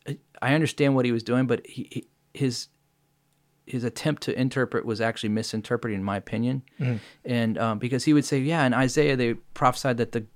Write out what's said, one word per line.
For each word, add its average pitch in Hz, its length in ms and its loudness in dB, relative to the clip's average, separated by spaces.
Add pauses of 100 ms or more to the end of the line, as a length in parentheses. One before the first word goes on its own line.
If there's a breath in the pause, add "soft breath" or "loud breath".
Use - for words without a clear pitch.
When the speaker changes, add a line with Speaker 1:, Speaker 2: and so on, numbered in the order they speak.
(420)
Speaker 1:
I 135 120 2
understand 143 420 2
what 127 80 4
he 123 80 2
was 113 100 0
doing, 123 240 2
but 120 200 -2
he, - 260 -10
he, - 160 -10 (260)
his, 131 320 -2 (1000)
his 123 180 -4
attempt 147 400 -2
to - 160 -2
interpret 127 440 0
was 113 160 -2
actually 113 300 0
misinterpreting, 110 680 -2
in 95 40 -4
my 101 120 -2
opinion. 120 460 -2 (180)
Speaker 2:
Mm. 123 180 0 (260 loud breath)
Speaker 1:
And, 117 340 0
um, 113 200 0
because 123 260 -2
he 156 80 4
would 147 120 6
say, 139 160 0
"Yeah, 151 260 2
in 120 80 2
Isaiah, 135 420 2
they 117 180 2 (200)
prophesied 127 440 2
that 117 140 -2
the, 110 240 -4